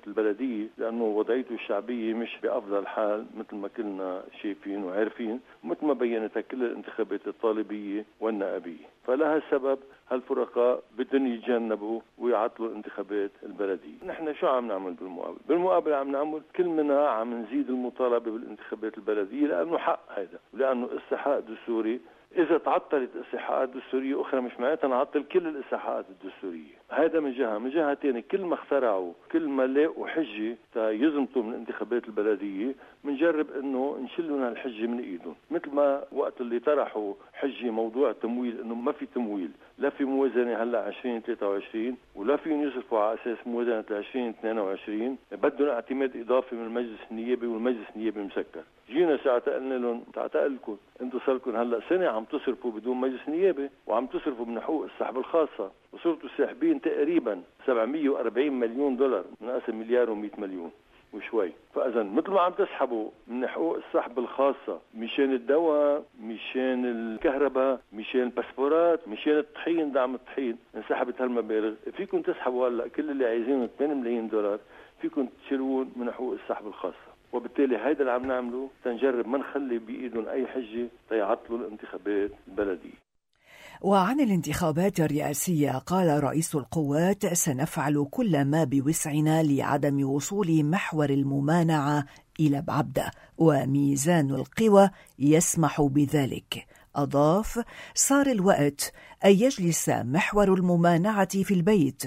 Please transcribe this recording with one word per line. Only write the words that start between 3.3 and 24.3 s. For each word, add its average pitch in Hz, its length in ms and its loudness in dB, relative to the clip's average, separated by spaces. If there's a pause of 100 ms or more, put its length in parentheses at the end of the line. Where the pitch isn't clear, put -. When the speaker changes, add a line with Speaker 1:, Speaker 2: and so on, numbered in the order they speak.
Speaker 1:
مثل 110 200 -10
ما 98 120 -8
كلنا 95 540 -6 (200)
شايفين 101 420 -6
وعارفين، 107 560 -4 (240)
مثل 165 220 -4
ما 143 80 4
بينتها 117 460 -2
كل 131 240 -6
الانتخابات 104 600 -6
الطالبية 104 800 -4 (140)
والنائبية. 95 680 -4 (200)
فلها 151 440 2
سبب 135 280 0 (320)
هالفرقاء 123 720 0 (160)
بدهم 135 280 0
يتجنبوا 113 760 -2 (180)
ويعطلوا 113 500 0
الانتخابات 104 600 -6 (120)
البلدية. 95 640 -6
نحن 160 340 -6
شو 180 60 0
عم 127 220 2
نعمل 95 260 -4
بالمقابل؟ 87 440 -10 (100)
بالمقابل 170 440 4
عم 139 200 0
نعمل 151 300 -4 (140)
كل 180 100 2
منا 147 420 4
عم 117 340 -2
نزيد 123 260 -2
المطالبة 123 600 0
بالانتخابات 107 680 -8
البلدية، 107 480 0
لأنه 160 320 0
حق - 220 -2 (180)
هذا، 87 200 -10 (160)
ولأنه 123 340 0 (100)
استحقاق 135 400 -2
دستوري. 113 640 -2 (320)
إذا 160 260 4
تعطلت 139 520 0 (160)
استحقاقات 135 420 -2
دستورية 131 540 -4
أخرى، 135 180 -2